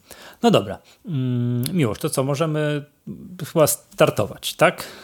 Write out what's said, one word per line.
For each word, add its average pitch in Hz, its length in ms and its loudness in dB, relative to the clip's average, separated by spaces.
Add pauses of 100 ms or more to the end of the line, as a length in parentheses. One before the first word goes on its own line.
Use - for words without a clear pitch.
(440)
No 233 80 4
dobra, 101 260 2 (280)
mm, 123 580 0 (100)
Miłosz, 127 260 0
to 160 100 -4
co, 143 140 0
możemy 147 600 -2 (600)
chyba 156 220 4
startować, - 840 0
tak? 175 300 2 (200)